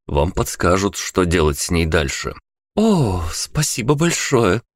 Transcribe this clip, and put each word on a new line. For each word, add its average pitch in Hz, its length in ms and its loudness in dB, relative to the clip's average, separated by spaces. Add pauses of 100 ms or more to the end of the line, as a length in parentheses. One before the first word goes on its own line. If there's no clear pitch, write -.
«вам 76 240 0
подскажут, 95 640 0
что - 300 -2
делать 80 340 2
с - 100 -6
ней 85 160 2
дальше». 78 500 -2 (400)
«О, 156 460 2 (120)
спасибо 147 640 -2
большое», — 123 680 2 (140)